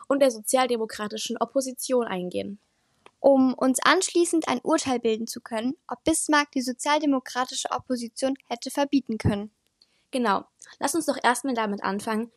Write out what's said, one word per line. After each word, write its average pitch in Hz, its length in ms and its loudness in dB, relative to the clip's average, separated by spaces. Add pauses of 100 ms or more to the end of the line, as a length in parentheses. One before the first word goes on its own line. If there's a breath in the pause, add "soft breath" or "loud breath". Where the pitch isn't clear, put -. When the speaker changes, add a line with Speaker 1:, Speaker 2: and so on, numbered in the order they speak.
Speaker 1:
und 277 140 2
der 269 100 8
sozialdemokratischen 220 1040 -2
Opposition 262 720 -2
eingehen. 190 540 -6 (580)
Speaker 2:
Um 262 360 6
uns 262 280 0
anschließend 339 640 2
ein - 160 -2
Urteil 269 380 0
bilden 226 260 0
zu - 140 -12
können, 233 360 -4 (120)
ob - 160 -10
Bismarck 294 480 2
die 262 100 -2
sozialdemokratische 262 1120 -2
Opposition 254 760 -4
hätte 247 240 -8
verbieten 277 480 0
können. 208 320 0 (600)
Speaker 1:
Genau. 226 320 0 (340 loud breath)
Lass - 160 0
uns 330 120 0
doch 277 140 0
erstmal 247 340 0
damit 214 280 -2
anfangen, 214 540 -4